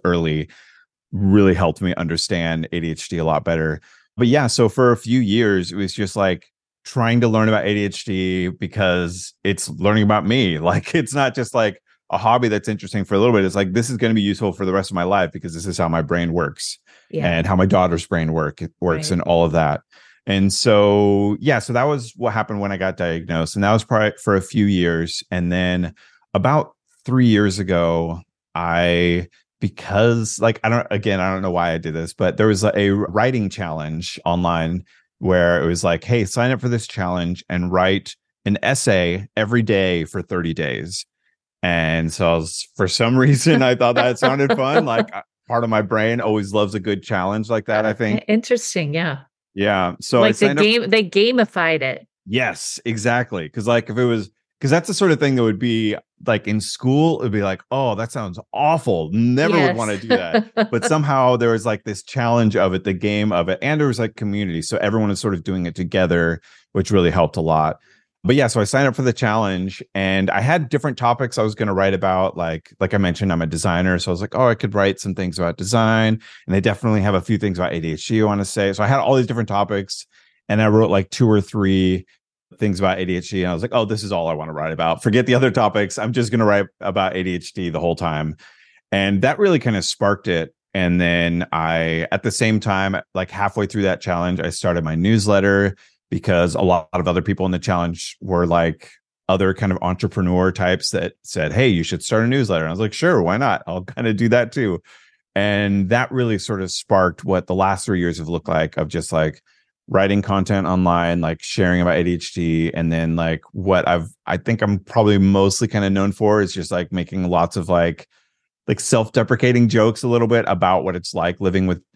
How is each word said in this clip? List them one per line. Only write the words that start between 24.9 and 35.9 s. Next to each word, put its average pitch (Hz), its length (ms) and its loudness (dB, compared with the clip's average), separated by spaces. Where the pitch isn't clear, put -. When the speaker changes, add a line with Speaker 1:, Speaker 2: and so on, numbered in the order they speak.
Speaker 1:
And 87 200 -2
then 90 440 -2
about 131 420 0
three 127 220 2
years 104 320 2
ago, 85 640 0
I, 87 720 0
because, 110 800 0
like, 110 260 0
I 110 40 0
don't, 117 220 0
again, 104 300 0
I 95 120 0
don't 95 100 -4
know 95 80 -2
why 87 220 0
I 82 60 -2
did 80 160 -6
this, 82 180 -6
but 90 240 -2
there 110 100 4
was 104 160 2
a 101 280 2
writing 104 580 0
challenge 80 760 -8
online 87 600 0
where 87 440 2
it 80 40 0
was 87 180 -2
like, 85 200 0